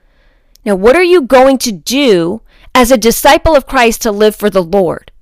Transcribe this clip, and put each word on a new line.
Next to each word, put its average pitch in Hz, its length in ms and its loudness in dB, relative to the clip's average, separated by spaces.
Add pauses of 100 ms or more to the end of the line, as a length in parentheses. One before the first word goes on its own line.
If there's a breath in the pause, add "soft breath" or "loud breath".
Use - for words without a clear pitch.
(640)
Now, 208 120 -2
what 214 200 2
are 359 80 2
you 349 200 2
going 262 340 2
to 240 140 -6
do 202 720 -2 (320 soft breath)
as 247 160 2
a 262 60 4
disciple 285 580 0
of 262 100 0
Christ 233 380 -2
to 226 80 -2
live 208 240 0
for 208 140 -4
the 190 140 -2
Lord? 170 480 -4 (100)